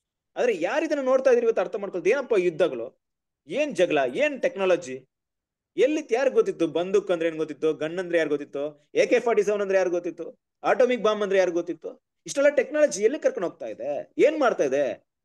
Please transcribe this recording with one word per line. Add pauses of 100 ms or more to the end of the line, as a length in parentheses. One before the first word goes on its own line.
(360)
ಆದ್ರೆ
ಯಾರು
ಇದನ್ನ
ನೋಡ್ತಾ
ಇದ್ರಿ
ಇವತ್ತು
ಅರ್ಥ
ಮಾಡ್ಕೊಳ್ತೀವಿ.
ಏನಪ್ಪ
ಯುದ್ಧಗಳು, (440)
ಏನ್
ಜಗಳ, (160)
ಏನ್
ಟೆಕ್ನಾಲಜಿ, (720)
ಎಲ್ಲಿತ್ತು,
ಯಾರು
ಗೊತ್ತಿತ್ತು?
ಬಂದೂಕ್
ಅಂದ್ರೆ
ಏನ್
ಗೊತ್ತಿತ್ತು?
ಗನ್
ಅಂದ್ರೆ
ಯಾರು
ಗೊತ್ತಿತ್ತು?
ಎ
ಕೆ
ಫಾರ್ಟಿ
ಸೆವೆನ್
ಅಂದ್ರೆ
ಯಾರು
ಗೊತ್ತಿತ್ತು? (220)
ಅಟಾಮಿಕ್
ಬಾಂಬ್
ಅಂದ್ರೆ
ಯಾರು
ಗೊತ್ತಿತ್ತು? (220)
ಇಷ್ಟೆಲ್ಲ
ಟೆಕ್ನಾಲಜಿ
ಎಲ್ಲಿ
ಕರ್ಕೊಂಡು
ಹೋಗ್ತಾ
ಇದೆ?
ಏನ್
ಮಾಡ್ತಾ
ಇದೆ? (180)